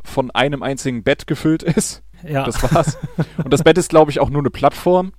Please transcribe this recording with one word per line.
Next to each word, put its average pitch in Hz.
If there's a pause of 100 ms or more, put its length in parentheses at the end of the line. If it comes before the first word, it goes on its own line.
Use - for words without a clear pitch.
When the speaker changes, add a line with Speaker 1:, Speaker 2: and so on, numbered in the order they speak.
Speaker 1:
von -
einem 135
einzigen 127
Bett -
gefüllt 156
ist. - (240)
Speaker 2:
Ja. 143
Speaker 1:
Das 120 (100)
war's. 160 (460)
Und 139
das 143
Bett 160
ist, 175
glaub 156
ich, 139
auch 139
nur 143
eine 135
Plattform. 180